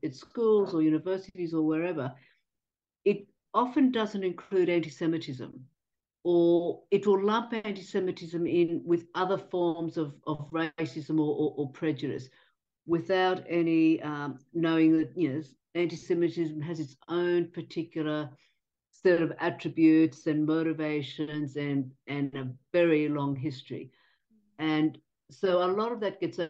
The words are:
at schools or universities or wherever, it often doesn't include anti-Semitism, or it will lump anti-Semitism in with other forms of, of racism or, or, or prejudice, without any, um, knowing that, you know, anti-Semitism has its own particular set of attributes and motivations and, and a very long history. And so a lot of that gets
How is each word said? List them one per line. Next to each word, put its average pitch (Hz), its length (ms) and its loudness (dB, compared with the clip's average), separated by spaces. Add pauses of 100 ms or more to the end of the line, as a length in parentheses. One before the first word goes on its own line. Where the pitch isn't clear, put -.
at 143 100 -6
schools 208 600 0
or 160 80 2
universities 165 720 -2
or 160 80 2
wherever, 156 500 -2 (920)
it 202 200 0 (260)
often 254 380 2
doesn't 208 320 -2
include 180 460 0
anti-Semitism, 160 840 -4 (680)
or 170 680 2
it 202 160 2
will 196 180 4
lump 226 280 0
anti-Semitism 185 960 -6
in 170 380 0
with 170 300 0
other 185 240 0
forms 170 580 -4
of, 147 180 -4 (120)
of 147 260 -6
racism 156 680 -4
or, 151 160 0
or, 147 220 -2
or 135 160 -4
prejudice, 135 560 -6 (580)
without 185 640 0
any, 165 540 4
um, 143 360 -6 (160)
knowing 160 420 4
that, 156 200 0
you 156 160 0
know, 156 100 -4 (320)
anti-Semitism 170 840 -2
has 156 180 -6
its 143 180 -8 (120)
own 175 400 0
particular 151 840 -6 (640)
set 175 300 4
of 160 180 0
attributes 160 840 4
and 151 200 2
motivations 151 1120 -2
and, 139 340 -2 (160)
and 139 280 -4
a 131 140 -6 (240)
very 160 360 4
long 143 260 -2
history. 131 560 -8 (680)
And 156 400 0 (320)
so 180 340 2
a 180 80 0
lot 220 180 0
of 226 100 -6
that 190 200 -4
gets 160 180 -4 (120)